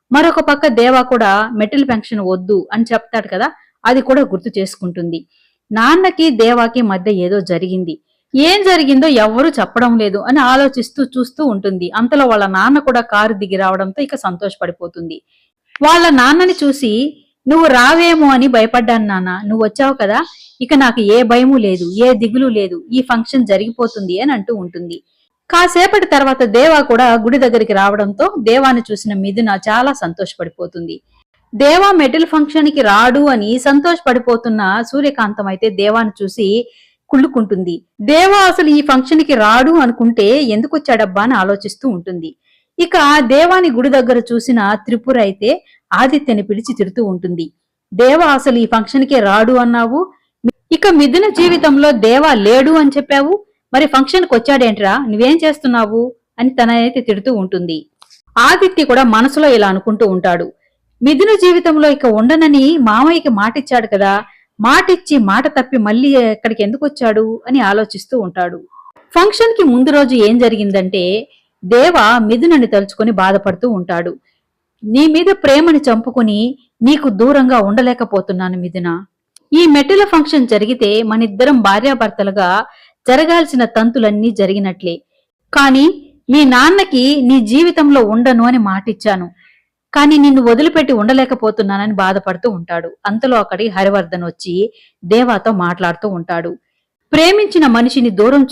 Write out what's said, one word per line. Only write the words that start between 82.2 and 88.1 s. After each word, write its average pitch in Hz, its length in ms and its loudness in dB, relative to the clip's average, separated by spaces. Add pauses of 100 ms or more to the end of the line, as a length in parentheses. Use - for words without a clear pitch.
జరగాల్సిన 302 580 2
తంతులన్నీ 220 640 -2
జరిగినట్లే. 190 640 -4 (580)
కానీ 277 580 2 (180)
మీ 294 140 4
నాన్నకి 277 800 2
నీ 247 260 2
జీవితంలో 294 560 2
ఉండను 233 400 0